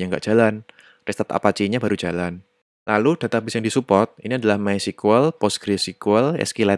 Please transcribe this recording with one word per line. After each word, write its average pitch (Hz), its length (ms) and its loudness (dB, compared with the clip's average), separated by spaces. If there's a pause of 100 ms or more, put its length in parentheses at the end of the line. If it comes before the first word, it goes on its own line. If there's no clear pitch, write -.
ya 92 80 -4
nggak 90 160 -4
jalan. 110 400 2 (400)
Restart - 320 -6
Apache-nya 104 420 0
baru 104 220 -2
jalan. 87 400 -6 (480)
Lalu 113 320 2
database 113 400 -2
yang 110 80 -4
disupport, 110 400 2 (160)
ini 123 160 -4
adalah 107 160 2
MySQL, 104 800 0
PostgreSQL, 104 1040 -2
S - 160 -4
Q 110 80 0
L 101 140 4